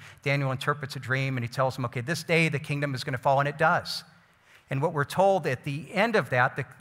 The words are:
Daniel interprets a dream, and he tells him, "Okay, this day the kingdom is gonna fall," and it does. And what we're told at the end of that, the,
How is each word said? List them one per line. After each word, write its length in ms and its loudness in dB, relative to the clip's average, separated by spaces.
Daniel 280 0
interprets 440 -4
a 40 -8
dream, 380 -2
and 60 -4
he 40 -6
tells 300 0
him, 80 -2
"Okay, 160 -4
this 220 -4
day 260 4
the 80 -2
kingdom 380 -2
is 80 -6
gonna 160 -4
fall," 200 4
and 80 2
it 120 -6
does. 440 2
And 100 -2
what 120 0
we're 100 0
told 420 2
at 180 -2
the 300 -8
end 220 2
of 160 2
that, 240 2
the, 100 -4